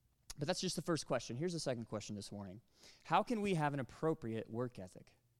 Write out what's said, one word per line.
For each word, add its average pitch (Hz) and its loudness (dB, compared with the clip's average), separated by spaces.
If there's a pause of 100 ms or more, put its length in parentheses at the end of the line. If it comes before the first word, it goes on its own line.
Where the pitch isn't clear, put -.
(380)
But 143 0
that's 180 2
just 185 0
the 170 -2
first 165 2
question. 120 0
Here's 170 0
the 165 -2
second 117 -2
question 107 -4
this 101 -8
morning. 101 -8 (420)
How 175 6
can 214 0
we 202 4
have 147 4
an 139 0
appropriate 117 0
work 120 -4
ethic? - -12 (340)